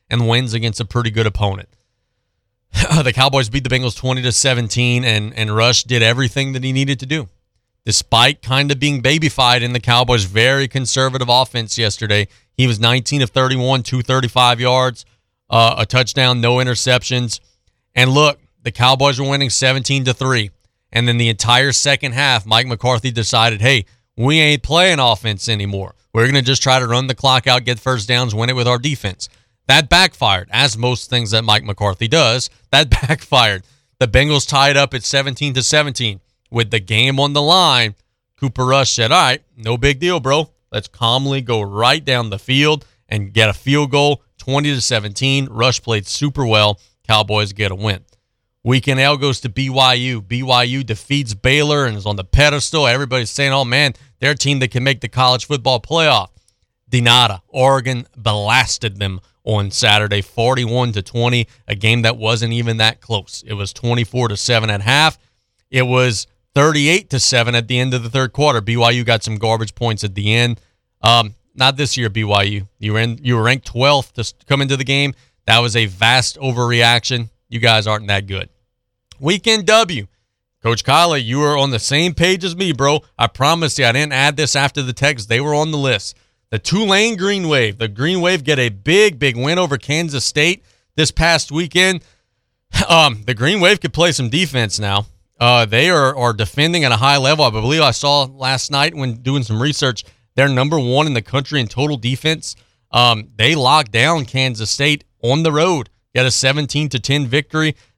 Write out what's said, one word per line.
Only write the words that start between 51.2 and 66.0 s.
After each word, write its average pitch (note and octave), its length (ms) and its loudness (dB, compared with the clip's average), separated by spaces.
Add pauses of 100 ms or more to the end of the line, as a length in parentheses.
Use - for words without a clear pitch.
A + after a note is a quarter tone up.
Baylor C#3+ 540 2
and A2 100 -2
is G2 80 -10
on G#2 120 -2
the F#2+ 80 -8
pedestal. D3 640 2
Everybody's B2 440 -2
saying, C#3 220 -2
"Oh, C3+ 120 0
man, C3 300 0 (240)
they're C#3 140 0
a C#3+ 40 -2
team C#3 220 -2
that C3 140 -2
can B2 120 -2
make C3+ 160 -2
the A#2 80 -8
college B2+ 380 0
football B2+ 340 -2
playoff." D3 480 0 (600)
Denata, A#2+ 580 2
Oregon C3 680 0
blasted G#2+ 840 -2
them F#2+ 220 -6 (240)
on G2+ 260 -2
Saturday, G#2 500 0
forty-one A#2+ 720 -2
to G2+ 100 -4
twenty, A#2+ 460 0 (180)
a - 80 -4
game A2 280 0
that A#2 160 0
wasn't A2+ 340 -2
even A#2 240 -2
that A2 240 0
close. - 460 -8
It G#2 80 -10
was G2+ 180 -8
twenty-four A#2+ 560 -2
to G#2 80 -4
seven A2+ 320 0
at G2+ 140 -2
half. C#3+ 360 2 (520)
It C3 120 0
was B2+ 440 0 (280)